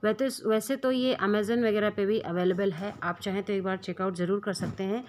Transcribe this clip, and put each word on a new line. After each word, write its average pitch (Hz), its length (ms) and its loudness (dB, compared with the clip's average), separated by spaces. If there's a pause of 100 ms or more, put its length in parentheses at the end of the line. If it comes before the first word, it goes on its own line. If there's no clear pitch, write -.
वैसे, 226 440 0
वैसे 220 280 2
तो 262 140 0
ये 254 240 2
Amazon 208 440 2
वगैरह 214 320 2
पे 208 160 0
भी 214 140 2
अवेलेबल 180 520 2
है, 190 300 -6
आप 175 160 -2
चाहें 196 240 -2
तो 202 100 -2
एक 196 100 0
बार 190 140 0
चेकआउट 185 380 -4
ज़रूर 180 260 0
कर 202 120 -2
सकते 185 320 -4
हैं, 220 240 -2